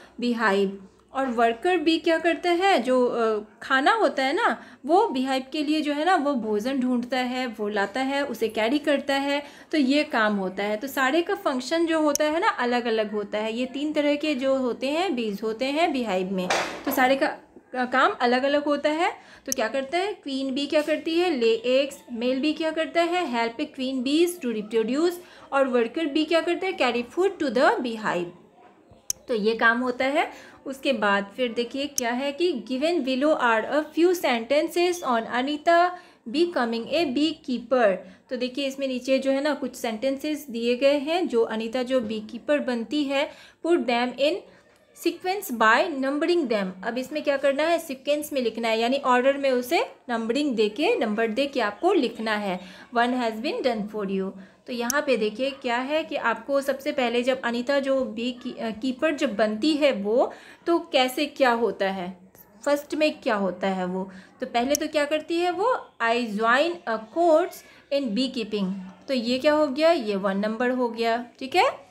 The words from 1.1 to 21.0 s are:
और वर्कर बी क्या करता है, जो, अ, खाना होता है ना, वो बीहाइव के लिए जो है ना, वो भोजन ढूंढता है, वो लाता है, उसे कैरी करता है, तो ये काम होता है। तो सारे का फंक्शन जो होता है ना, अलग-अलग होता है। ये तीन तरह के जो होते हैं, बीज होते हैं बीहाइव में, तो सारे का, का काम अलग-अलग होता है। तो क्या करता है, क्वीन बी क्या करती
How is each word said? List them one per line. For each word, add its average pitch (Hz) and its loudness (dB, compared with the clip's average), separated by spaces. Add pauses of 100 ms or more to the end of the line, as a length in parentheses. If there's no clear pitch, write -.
और 269 0
वर्कर 233 2
बी 320 2
क्या 330 2
करता 330 0
है, 349 4
जो, 254 2
अ, 226 0 (180)
खाना 277 4
होता 370 2
है 269 0
ना, 381 0 (240)
वो 381 6
बीहाइव 262 -2
के 311 -2
लिए 302 0
जो 285 -2
है 294 -2
ना, 370 4
वो 285 0
भोजन 220 -2
ढूंढता 247 0
है, 254 -2
वो 214 -6
लाता 208 -2
है, 277 0
उसे 226 -2
कैरी 226 0
करता 277 0
है, 285 -2 (300)
तो 330 2
ये 285 4
काम 214 0
होता 190 -4
है। 208 -2
तो 240 -8
सारे 277 2
का 392 -2
फंक्शन 330 -2
जो 320 2
होता 302 2
है 311 0
ना, 427 2
अलग-अलग 240 0
होता 208 -4
है। 220 -4
ये 254 -2
तीन 269 -4
तरह 294 2
के 302 -2
जो 269 0
होते 247 -2
हैं, 330 0
बीज 214 -4
होते 220 -4
हैं 302 0
बीहाइव 196 -2
में, 185 -2 (360)
तो 285 -2
सारे 269 4
का, 285 0 (460)
का 254 -2
काम 254 2 (100)
अलग-अलग 277 2
होता 294 0
है। 339 0 (340)
तो 262 -4
क्या 220 -2
करता 269 -4
है, 392 -2
क्वीन 269 -6
बी 285 -2
क्या 302 2
करती 311 -2